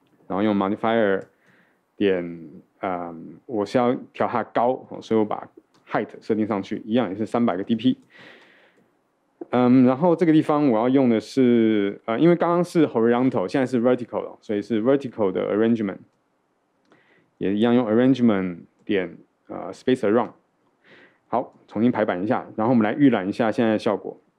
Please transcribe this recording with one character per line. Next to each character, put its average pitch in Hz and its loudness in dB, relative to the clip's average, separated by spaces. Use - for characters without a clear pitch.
然 90 -6
后 101 -2
用 107 0
modifier 104 0
点， 87 -4
嗯， 87 -8
我 104 -6
是 - -2
要 123 2
调 107 -2
它 110 -4
高， 123 -2
哦， 95 -14
所 - -4
以 110 4
我 107 2
把 - -6
height 117 -4
设 113 -4
定 107 0
上 98 -2
去， 98 -10
一 110 -2
样 113 0
也 92 -8
是 107 -6
三 120 -2
百 95 0
个 98 -6
D 117 -4
P。 127 0
嗯， 123 4
然 127 4
后 165 2
这 175 -2
个 160 6
地 156 6
方 147 2
我 110 2
要 120 2
用 131 4
的 110 2
是， 110 2
呃， 113 -2
因 170 4
为 175 4
刚 170 0
刚 175 0
是 156 2
horizontal， 120 2
现 139 -2
在 127 0
是 120 -2
vertical 117 0
了， 87 -14
所 107 -6
以 101 -2
是 110 -2
vertical 120 0
的 98 -2
arrangement， 110 0
也 98 -4
一 104 -2
样 117 2
用 123 2
arrangement 110 2
点， 90 -4
呃， 92 -12
space 127 -2
around。 107 0
好， 127 -6
重 - -6
新 - 2
排 104 -2
版 92 -4
一 104 -4
下， 104 -4
然 110 -2
后 131 2
我 123 2
们 107 4
来 107 0
预 143 4
览 101 0
一 101 -2
下 113 -2
现 117 0
在 110 2
的 107 0
效 101 -2
果。 95 -12